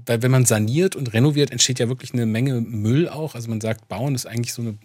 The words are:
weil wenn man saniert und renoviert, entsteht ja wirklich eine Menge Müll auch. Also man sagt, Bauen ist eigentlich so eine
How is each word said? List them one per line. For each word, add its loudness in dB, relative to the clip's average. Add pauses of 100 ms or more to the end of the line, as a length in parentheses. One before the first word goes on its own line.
weil 0
wenn 2
man 6
saniert 2
und -4
renoviert, 2
entsteht 0
ja 0
wirklich -8
eine 0
Menge 0
Müll 0
auch. -8
Also -10
man -4
sagt, -6
Bauen -4
ist -6
eigentlich -4
so -10
eine -6